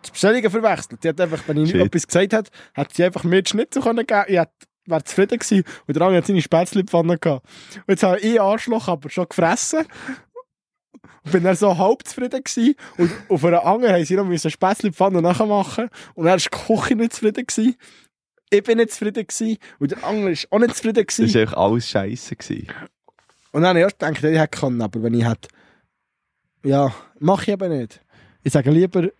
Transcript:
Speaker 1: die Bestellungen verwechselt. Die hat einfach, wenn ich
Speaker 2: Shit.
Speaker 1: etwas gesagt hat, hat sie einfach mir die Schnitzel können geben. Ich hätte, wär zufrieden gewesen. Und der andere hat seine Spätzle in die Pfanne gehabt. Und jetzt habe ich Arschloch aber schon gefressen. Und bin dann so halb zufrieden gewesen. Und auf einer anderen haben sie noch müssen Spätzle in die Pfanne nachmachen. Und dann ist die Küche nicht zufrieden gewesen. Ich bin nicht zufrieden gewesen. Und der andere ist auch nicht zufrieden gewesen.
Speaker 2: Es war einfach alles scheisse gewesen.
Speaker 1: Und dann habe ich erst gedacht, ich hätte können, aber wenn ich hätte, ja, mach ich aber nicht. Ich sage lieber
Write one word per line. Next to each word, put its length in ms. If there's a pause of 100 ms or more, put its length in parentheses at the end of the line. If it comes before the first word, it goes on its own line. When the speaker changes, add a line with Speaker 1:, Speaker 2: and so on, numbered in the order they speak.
Speaker 1:
die 60
Bestellungen 400
verwechselt. 520
Die 60
hat 100
einfach, 280
wenn 100
ich 140
Speaker 2:
Shit. 100
Speaker 1:
etwas 240
gesagt 280
hat, 180 (240)
hat 180
sie 100
einfach 200
mir 180
die 80
Schnitzel 320
können 240
geben. 220
Ich 100
hätte, 140 (340)
wär 180
zufrieden 360
gewesen. 240 (240)
Und 80
der 80
andere 160
hat 80
seine 160
Spätzle 380
in 40
die 60
Pfanne 260
gehabt. 300 (300)
Und 100
jetzt 160
habe 160
ich 200
Arschloch 480
aber 220
schon 180
gefressen. 600 (1400)
Und 80
bin 120
dann 120
so 200
halb 320
zufrieden 360
gewesen. 320 (220)
Und 140 (180)
auf 140
einer 220
anderen 300
haben 100
sie 100
noch 100
müssen 260
Spätzle 380
in 20
die 60
Pfanne 260
nachmachen. 680 (240)
Und 120
dann 100
ist 180
die 20
Küche 400
nicht 180
zufrieden 340
gewesen. 280 (760)
Ich 120
bin 140
nicht 140
zufrieden 340
gewesen. 320 (220)
Und 100
der 140
andere 280
ist 200
auch 80
nicht 160
zufrieden 280
gewesen. 220
Speaker 2:
Es 80
war 80
einfach 160
alles 320
scheisse 460
gewesen. 320 (840)
Speaker 1:
Und 120
dann 60
habe 100
ich 60
erst 120
gedacht, 260
ich 160
hätte 200
können, 240
aber 180
wenn 140
ich 120
hätte, 200 (1160)
ja, 300 (260)
mach 280
ich 60
aber 160
nicht. 320 (420)
Ich 100
sage 160
lieber 400 (100)